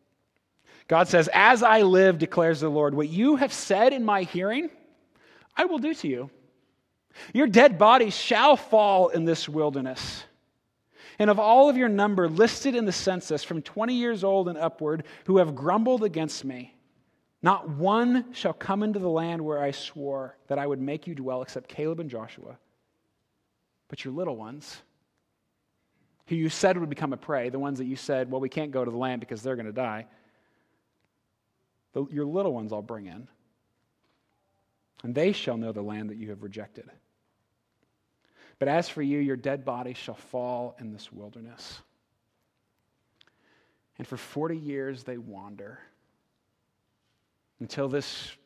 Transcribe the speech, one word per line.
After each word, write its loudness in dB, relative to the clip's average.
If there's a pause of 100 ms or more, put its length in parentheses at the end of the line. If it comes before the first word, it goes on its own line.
(880)
God 4
says, 4
"As 8
I 6
live, 6
declares 2
the -2
Lord, 2
what -2
you 2
have 0
said 4
in -2
my 2
hearing, -4 (880)
I 4
will -2
do -2
to -8
you. -6 (1000)
Your 4
dead 8
bodies 8
shall 4
fall 4
in 0
this 0
wilderness. -4 (920)
And 4
of 6
all 8
of 2
your 2
number 2
listed 2
in 0
the 0
census -4
from -6
twenty -4
years -2
old 2
and -8
upward -4 (200)
who 4
have 4
grumbled 0
against -4
me, -12 (640)
not 0
one 0
shall -4
come -2
into -2
the -2
land -2
where -4
I -2
swore -10 (120)
that -2
I -4
would -4
make -6
you -10
dwell -6
except -12
Caleb -6
and -10
Joshua. -14 (1300)
But -16
your -10
little -6
ones, -16 (1400)
who -4
you -2
said 2
would -6
become -6
a -12
prey, -6
the -8
ones -6
that -6
you -8
said, -4
'Well, -6
we -6
can't -8
go -4
to -6
the -8
land -4
because -14
they're -6
gonna -10
die,' -8 (1900)
the, -4
your -6
little -2
ones -8
I'll -8
bring -14
in, -18 (1800)
and -8
they 2
shall -6
know -8
the -8
land -10
that -14
you -14
have -16
rejected. -16 (1700)
But -2
as 0
for -10
you, -2
your -2
dead -6
body -8
shall -14
fall -10
in -14
this -20
wilderness." -20 (2250)
And -14
for -14
forty -8
years -10
they -12
wander -18 (1800)
until -6
this -8 (140)